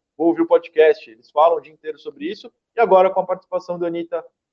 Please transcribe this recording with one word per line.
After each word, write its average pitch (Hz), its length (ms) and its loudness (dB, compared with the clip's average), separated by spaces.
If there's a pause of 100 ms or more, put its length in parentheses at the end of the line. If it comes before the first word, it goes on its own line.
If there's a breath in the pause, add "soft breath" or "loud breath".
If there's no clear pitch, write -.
(160)
vou 165 120 0
ouvir 165 140 0
o 165 40 -2
podcast." 156 640 2
Eles 113 200 -20
falam 160 280 2
o - 20 -10
dia 156 120 -20
inteiro 151 260 -14
sobre 143 320 -14
isso, 214 200 -14 (260)
e 233 40 0
agora 190 300 4
com 190 100 -4
a 185 60 -4
participação 180 500 -8
da 175 120 -4
Anitta 170 360 -8 (280)